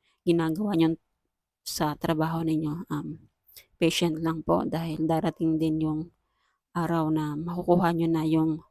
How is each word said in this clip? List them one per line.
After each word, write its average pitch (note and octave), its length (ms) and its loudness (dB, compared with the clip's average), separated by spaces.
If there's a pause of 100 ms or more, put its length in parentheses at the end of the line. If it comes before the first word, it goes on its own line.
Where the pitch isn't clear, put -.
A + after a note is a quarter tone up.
(240)
ginagawa E3+ 480 0
nyo E3 240 4 (640)
sa - 400 -4
trabaho D#3+ 400 0
ninyo, D#3+ 480 -2
um, D3+ 320 -8 (560)
patient E3 480 0
lang E3 160 -2
po D#3 240 0
dahil D#3+ 400 -4
darating D#3+ 560 0
din D#3+ 240 0
yung D#3 160 -2 (720)
araw D#3+ 400 0
na D3+ 240 -2
makukuha F3 560 2
nyo E3 160 2
na D#3+ 160 2
yung D#3+ 460 2